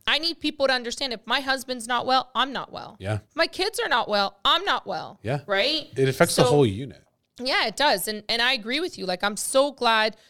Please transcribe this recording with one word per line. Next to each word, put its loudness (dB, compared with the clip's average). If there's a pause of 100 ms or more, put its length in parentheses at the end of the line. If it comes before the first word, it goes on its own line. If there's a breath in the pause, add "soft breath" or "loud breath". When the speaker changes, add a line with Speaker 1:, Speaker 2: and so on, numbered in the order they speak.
Speaker 1:
I 2
need -6
people -2
to 4
understand, -4
if -8
my 0
husband's -4
not -2
well, 2
I'm -2
not -8
well. -12
Speaker 2:
Yeah. -2 (160)
Speaker 1:
If -18
my 2
kids -4
are -4
not 0
well, 0
I'm 2
not -2
well. -8
Speaker 2:
Yeah. -2
Speaker 1:
Right? 0
Speaker 2:
It 4
affects 2
the 6
Speaker 1:
So 4
Speaker 2:
whole 6
unit. -4 (360)
Speaker 1:
Yeah, 0
it -6
does. 2
And, -6
and 0
I 2
agree -4
with -6
you. -8
Like, -4
I'm 0
so 2
glad. 2 (140)